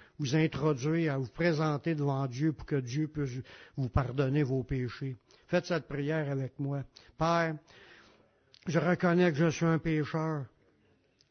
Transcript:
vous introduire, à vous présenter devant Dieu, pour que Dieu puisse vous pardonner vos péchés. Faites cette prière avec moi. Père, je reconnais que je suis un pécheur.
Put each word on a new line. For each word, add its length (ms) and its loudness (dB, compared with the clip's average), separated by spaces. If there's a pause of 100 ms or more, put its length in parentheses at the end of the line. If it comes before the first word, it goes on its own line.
(180)
vous 160 -2
introduire, 800 2
à 60 0
vous 100 -4
présenter 680 0
devant 320 0
Dieu, 280 0
pour 100 -16
que 160 -2
Dieu 260 -4
puisse 360 -6 (340)
vous 140 -2
pardonner 520 2
vos 220 0
péchés. 540 -6 (280)
Faites 200 0
cette 220 -4
prière 420 -2
avec 280 -4
moi. 260 -4 (340)
Père, 360 2 (1120)
je 120 2
reconnais 520 4
que 60 -2
je 140 4
suis 160 0
un 120 4
pécheur. 680 -2 (840)